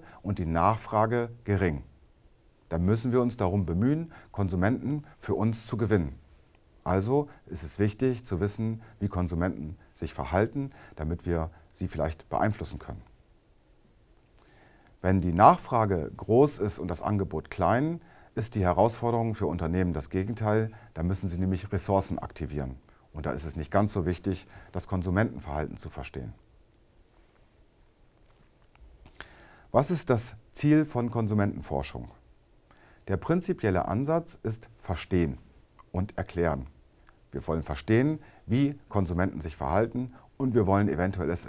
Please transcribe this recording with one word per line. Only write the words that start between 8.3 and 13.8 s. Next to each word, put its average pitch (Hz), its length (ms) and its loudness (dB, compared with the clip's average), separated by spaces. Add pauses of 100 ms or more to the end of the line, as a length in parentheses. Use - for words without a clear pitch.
wissen, 110 440 -2 (160)
wie 101 80 0
Konsumenten 85 720 -2 (180)
sich - 180 -8
verhalten, 107 580 0 (240)
damit 78 300 -6
wir 82 240 0 (240)
sie 95 140 -6
vielleicht 78 420 -4
beeinflussen - 500 -2
können. - 220 -12 (2000)